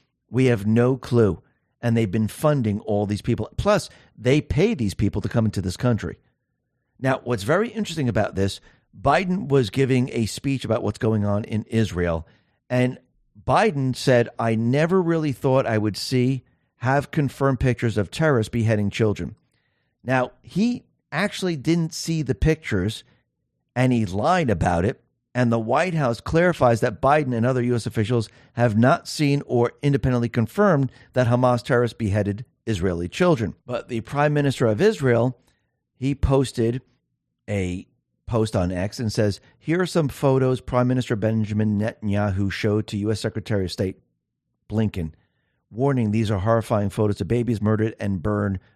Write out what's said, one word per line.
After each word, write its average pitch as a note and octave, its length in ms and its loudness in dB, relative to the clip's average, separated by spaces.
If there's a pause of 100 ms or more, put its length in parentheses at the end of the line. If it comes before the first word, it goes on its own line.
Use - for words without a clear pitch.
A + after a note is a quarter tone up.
(300)
We C3 160 2
have G#2+ 200 2
no B2 300 4
clue. A2+ 460 2 (400)
And A#2 120 0
they've A2+ 160 0
been A2 180 0
funding A#2 520 0
all G#2 240 -2
these G2+ 180 -4
people. A2+ 360 -4
Plus, G3+ 320 0 (260)
they B2+ 240 2
pay G3+ 320 0
these A2+ 220 -2
people G#2+ 260 -2
to F#2+ 80 -4
come A2+ 160 0
into G#2 160 -2
this F2+ 160 -4
country. A2 420 -2 (800)
Now, C3 260 -2
what's A#2+ 180 -4
very F3 260 0
interesting E3+ 400 -4
about G#2+ 260 -2
this, F#2+ 260 -2 (380)
Biden D3 500 0
was C3+ 220 2
giving B2+ 420 0
a A#2 140 -2
speech C#3 380 -6
about A2 180 -2
what's G#2 160 -4
going A2 260 0
on G#2 200 -2
in G#2+ 200 -6
Israel. F2 640 -2 (420)
And B2+ 300 -2 (480)
Biden C#3+ 500 0
said, A#2+ 320 4 (100)
"I A#2 160 0
never C#3+ 460 2
really E3 320 0
thought C3 340 0
I A2 120 0
would G#2+ 180 -2
see, B2+ 480 -2 (320)
have C3+ 340 0
confirmed C#3 500 0
pictures A#2+ 360 0
of G2+ 140 -2
terrorists C#3 400 2
beheading G#2+ 400 0
children." G2+ 440 -2 (680)
Now, B2+ 280 0 (100)
he A#3 420 -2 (260)
actually F3+ 460 -4
didn't D#3+ 380 0
see E3 260 -4
the C3 140 0
pictures, A2+ 680 0 (720)
and B2+ 180 2
he A2+ 120 2
lied B2+ 460 0
about F2 340 2
it. A#2+ 180 -2 (320)
And B2 160 2
the A#2 80 2
White C#3 360 0
House B2+ 260 0
clarifies D#3 600 2
that A#2 200 -2
Biden C3+ 340 2
and A2+ 120 0
other B2+ 160 0
U B2 140 0
S A2+ 100 -4
officials A2+ 420 -2 (260)
have A#2 220 2
not B2+ 300 4
seen C#3+ 400 0
or A#2+ 340 0
independently C3 480 0
confirmed C#3 600 2 (220)
that B2+ 160 2
Hamas B2 340 2
terrorists A#2+ 340 0
beheaded G2+ 480 -2 (220)
Israeli F2 420 -2
children. C3+ 460 0 (100)
But - 240 -8
the A#2 120 -6
Prime D3 340 0
Minister C#3+ 320 0
of G#2+ 140 2
Israel, C3 580 2 (560)
he C3+ 220 -4
posted B2+ 640 0 (680)
a F#2+ 380 -4 (400)
post A2 300 -2
on F2+ 160 0
X F#2 260 -6
and A2 140 -4
says, G#2 280 0 (180)
"Here E3 220 -2
are F3+ 60 0
some D#3+ 220 0
photos C3 520 2
Prime B2+ 280 0
Minister B2+ 260 0
Benjamin G#2+ 640 0
Netanyahu G#2 720 -2
showed G#2+ 380 -2
to A2 100 -6
U G#2 140 -2
S G#2 80 -4
Secretary G2+ 440 -4
of F2+ 80 -6
State - 280 -4 (680)
Blinken, G2 440 -2 (580)
warning B2 400 0
these G#2+ 220 0
are G2 80 -2
horrifying A2 500 0
photos G#2+ 300 0
of F2 80 -6
babies A#2 340 -2
murdered G#2+ 380 0
and G2 200 -4
burned G#2 380 -2 (180)